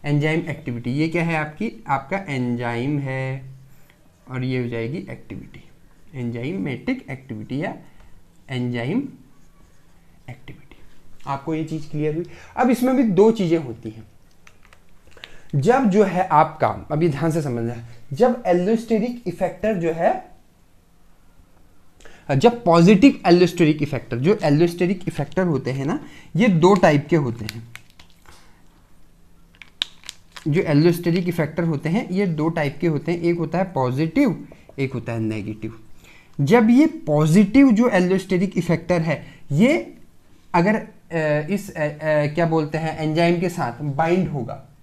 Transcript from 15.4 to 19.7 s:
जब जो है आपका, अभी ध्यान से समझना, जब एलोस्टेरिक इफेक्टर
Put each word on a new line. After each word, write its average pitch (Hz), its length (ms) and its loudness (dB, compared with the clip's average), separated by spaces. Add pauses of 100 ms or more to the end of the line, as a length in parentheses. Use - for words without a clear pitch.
जब 226 300 2
जो 202 200 4
है 180 240 -2
आपका, 147 640 2
अभी 156 180 0
ध्यान 156 220 0
से 156 120 -2
समझना, 117 460 -6 (240)
जब 233 340 2
एलोस्टेरिक 220 800 0
इफेक्टर 185 480 -4